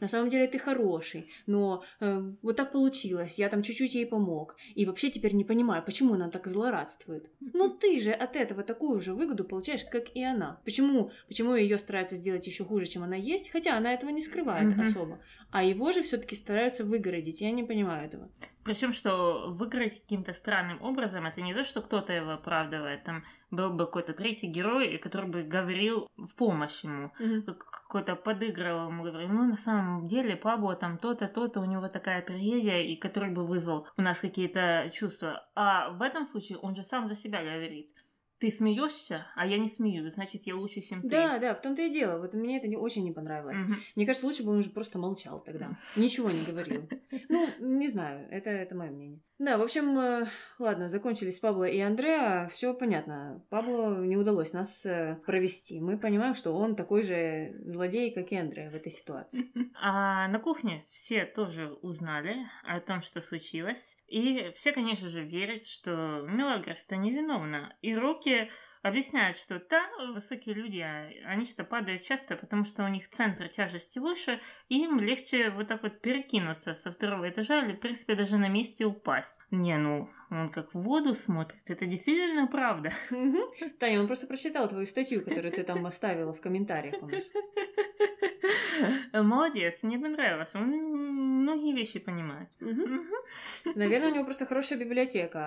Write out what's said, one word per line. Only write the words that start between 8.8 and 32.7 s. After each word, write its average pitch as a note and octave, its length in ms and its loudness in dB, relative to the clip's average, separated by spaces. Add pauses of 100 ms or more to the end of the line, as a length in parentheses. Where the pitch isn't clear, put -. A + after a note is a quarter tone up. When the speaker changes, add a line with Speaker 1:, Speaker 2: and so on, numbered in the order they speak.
Speaker 1:
же F#3 120 -4
выгоду A3+ 320 0
получаешь, F#3+ 460 -4
как A#3+ 240 -2
и B3+ 80 -2
она. G#3 420 -2
Почему, B3+ 460 4 (160)
почему A#3 280 2
её G#3 240 6
стараются F#3+ 380 -4
сделать F3+ 300 -2
ещё F3+ 180 -6
хуже, G3 220 0
чем F3 160 -6
она F3+ 140 -2
есть, D4 340 -2
хотя E4 260 2
она A#3 160 2
этого C4+ 180 -2
не D4+ 100 -2
скрывает A3+ 480 2
Speaker 2:
Мгм. G#3 120 6
Speaker 1:
особо. F#3 380 0 (320)
А G3 120 4
его G3 300 4
же F4+ 100 4
всё-таки A#3 340 -2
стараются A#3 480 2
выгородить, F3 560 0
я G#3+ 100 2
не A#3+ 120 0
понимаю G3 460 0
этого. - 200 -12 (360)
Speaker 2:
Причём, A3 280 0
что F3+ 680 2
выгородить A#3+ 420 -2
каким-то F#3+ 320 -4
странным F3+ 500 0
образом, G#3+ 420 0
это D#3+ 160 -4
не F3+ 120 -2
то, B3 100 0
что B3 180 -4
кто-то G3+ 320 0
его D#3+ 180 -2
оправдывает, D3+ 720 -2
там E3 200 -6 (280)
был F#3 200 2
бы E3+ 140 2
какой-то E3+ 280 -4
третий G#3 340 -2
герой, F#3 500 2
который F#3 320 -4
бы E3+ 140 -2
говорил F#3 640 0 (100)
в - 180 -14
помощь D#3+ 480 2
ему, C#3+ 360 -6
Speaker 1:
Мгм. A3 260 0
Speaker 2:
как-, - 260 -10
какой-то F#3+ 440 -4
подыгрывал F3 760 -2
ему, E3+ 120 -6
говорил, E3+ 260 -4
«Ну, A3+ 180 4
на A3 100 4
самом F#3 500 0
деле, A3 280 2
Пабло G#3 400 0
там E3+ 220 -4
то-то, A3+ 300 -2
то-то, A#3 340 -2
у F#3 40 0
него F#3+ 220 0
такая F#3 340 -2
трагедия», F#3+ 640 2